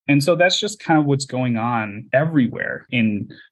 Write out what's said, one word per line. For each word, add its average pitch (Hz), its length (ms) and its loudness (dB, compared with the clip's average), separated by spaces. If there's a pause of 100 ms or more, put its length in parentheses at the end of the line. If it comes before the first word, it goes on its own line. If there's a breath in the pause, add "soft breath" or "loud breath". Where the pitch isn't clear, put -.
And 143 160 4
so 175 100 2
that's 175 240 2
just 208 220 -8
kind 160 180 2
of 147 80 2
what's 139 180 0
going 127 320 -2
on 110 560 -4
everywhere 147 760 0
in 110 380 -2 (240 loud breath)